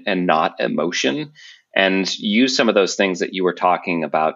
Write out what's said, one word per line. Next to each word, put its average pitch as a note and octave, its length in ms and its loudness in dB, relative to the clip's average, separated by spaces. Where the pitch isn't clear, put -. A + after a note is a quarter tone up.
and F#2 180 0
not D#2+ 340 0
emotion, C3+ 720 -2
and - 420 2
use A#2 400 0
some B2+ 120 2
of G#2 40 2
those G2 220 2
things F#2 240 0
that F#2+ 160 -4
you F#2 80 -2
were F2 100 2
talking F2 500 0
about, D#2 320 0